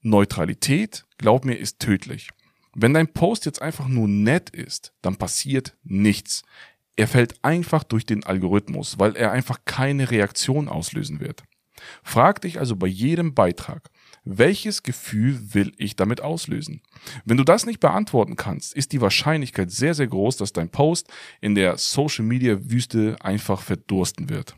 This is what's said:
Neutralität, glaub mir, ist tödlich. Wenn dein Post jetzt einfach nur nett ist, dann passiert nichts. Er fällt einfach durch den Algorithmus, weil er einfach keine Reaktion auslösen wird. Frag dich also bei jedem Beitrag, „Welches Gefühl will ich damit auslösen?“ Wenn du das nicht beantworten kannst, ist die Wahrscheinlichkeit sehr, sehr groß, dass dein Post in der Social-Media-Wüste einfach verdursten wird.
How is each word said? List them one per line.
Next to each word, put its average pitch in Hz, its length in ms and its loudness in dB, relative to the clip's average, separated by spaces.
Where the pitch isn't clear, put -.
Neutralität, 107 1000 0
glaub 127 300 4
mir, 123 80 0
ist - 240 -8
tödlich. 110 500 -2
Wenn 120 180 4
dein 160 220 2
Post 202 320 0
jetzt - 160 -6
einfach 143 260 -6
nur 117 180 2
nett 104 440 2
ist, - 500 -12
dann 95 160 -4
passiert - 680 -4
nichts. 101 600 0
Er 107 140 2
fällt 120 340 2
einfach 165 420 0
durch 113 200 -2
den 107 180 -2
Algorithmus, 95 760 -2
weil 104 180 4
er 110 160 2
einfach 127 320 -2
keine 135 460 0
Reaktion 131 580 0
auslösen - 520 -6
wird. - 240 -10
Frag 156 400 4
dich 175 160 -8
also 117 180 -2
bei 92 100 -2
jedem 143 480 0
Beitrag, 90 540 0
„Welches 165 580 2
Gefühl 117 720 -4
will 101 240 2
ich - 180 -6
damit 104 240 0
auslösen?“ - 640 -8
Wenn 113 140 2
du 135 60 4
das 180 200 6
nicht 226 160 -6
beantworten 156 560 0
kannst, - 380 -8
ist 139 180 -6
die 135 80 0
Wahrscheinlichkeit 120 680 0
sehr, 127 240 0
sehr 143 140 0
groß, 104 280 0
dass 98 160 -6
dein - 160 -4
Post 160 420 0
in 104 140 0
der 95 240 2
Social-Media-Wüste 117 1400 0
einfach 101 420 -2
verdursten 92 680 -4
wird. 87 300 -8